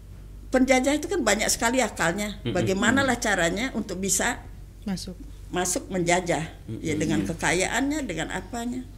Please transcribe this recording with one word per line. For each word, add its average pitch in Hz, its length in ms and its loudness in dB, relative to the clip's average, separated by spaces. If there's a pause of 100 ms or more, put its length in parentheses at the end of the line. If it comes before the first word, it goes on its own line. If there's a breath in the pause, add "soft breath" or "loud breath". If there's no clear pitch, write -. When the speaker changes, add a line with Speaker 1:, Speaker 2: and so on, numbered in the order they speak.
(480)
Speaker 1:
penjajah 262 460 6
itu 302 120 0
kan 381 140 0
banyak 214 280 2
sekali 240 320 2
akalnya. 202 600 0
Speaker 2:
Mm-mm. - 120 -2
Speaker 1:
Bagaimanalah 226 640 4
Speaker 2:
Mm-mm. 240 80 -4
Speaker 1:
caranya 190 480 2
untuk 208 260 -4
bisa - 440 0 (420)
Speaker 3:
Masuk. 185 300 -6 (340)
Speaker 1:
masuk - 400 -2
menjajah. 175 560 2
Ya, - 480 -6
Speaker 2:
Mm-mm. 147 60 0
Speaker 1:
dengan 156 260 2
kekayaannya, 185 800 0
dengan 160 280 -4
apanya. 240 500 -6 (160)